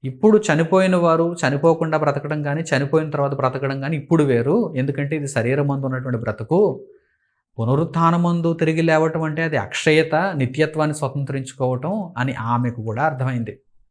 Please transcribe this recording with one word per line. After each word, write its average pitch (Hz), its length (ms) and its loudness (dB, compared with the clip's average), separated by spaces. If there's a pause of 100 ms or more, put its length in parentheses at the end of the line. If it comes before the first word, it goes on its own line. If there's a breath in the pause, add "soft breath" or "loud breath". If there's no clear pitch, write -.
ఇప్పుడు 208 340 4
చనిపోయిన 185 580 2
వారు 170 380 2
చనిపోకుండా 160 640 2
బ్రతకడం 147 440 -2
కానీ, 147 200 -2
చనిపోయిన 147 480 0
తర్వాత 143 240 -2
బ్రతకడం 135 460 -2
కానీ 147 160 -4
ఇప్పుడు 151 280 2
వేరు. 147 520 0
ఎందుకంటే 143 400 -2
ఇది 143 120 -4
శరీరమందు 139 580 -2
ఉన్నటువంటి 127 320 -4
బ్రతుకు. 139 680 0 (720 soft breath)
పునరుత్థానమందు 165 920 2
తిరిగి 160 300 0
లేవటం 160 400 2
అంటే 156 200 -4
అది 156 140 -2
అక్షయత, 156 580 2
నిత్యత్వాన్ని 151 840 0
స్వతంత్రించుకోవటం 135 1200 -4
అని 127 160 -2
ఆమెకు 117 480 -2
కూడా 110 200 -4
అర్థమైంది. 127 580 -4 (300)